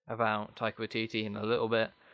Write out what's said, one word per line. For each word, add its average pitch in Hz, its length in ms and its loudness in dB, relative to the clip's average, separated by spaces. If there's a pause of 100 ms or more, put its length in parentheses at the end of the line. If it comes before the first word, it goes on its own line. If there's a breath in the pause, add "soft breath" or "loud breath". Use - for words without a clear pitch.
about 110 480 0
Taika 110 220 -2
Waititi 110 480 -2
in 104 100 -4
a 104 80 -4
little 113 240 2
bit, 110 240 2 (220 soft breath)